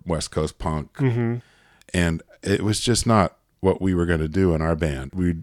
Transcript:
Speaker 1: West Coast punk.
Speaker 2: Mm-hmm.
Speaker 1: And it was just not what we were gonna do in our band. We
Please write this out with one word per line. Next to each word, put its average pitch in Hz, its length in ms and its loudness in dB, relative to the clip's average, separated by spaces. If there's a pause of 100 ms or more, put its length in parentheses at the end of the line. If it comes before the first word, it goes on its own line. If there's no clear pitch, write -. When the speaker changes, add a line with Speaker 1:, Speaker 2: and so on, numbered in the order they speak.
Speaker 1:
West 80 260 -4
Coast 78 260 -4
punk. 78 380 -6
Speaker 2:
Mm-hmm. 120 400 0 (580)
Speaker 1:
And 85 300 0 (180)
it 95 220 0
was 107 160 0
just 117 260 0
not 107 320 2 (220)
what 95 220 0
we 92 120 0
were 87 140 2
gonna 78 200 0
do 87 280 2
in 80 60 0
our 80 140 0
band. 71 380 -4
We 90 300 0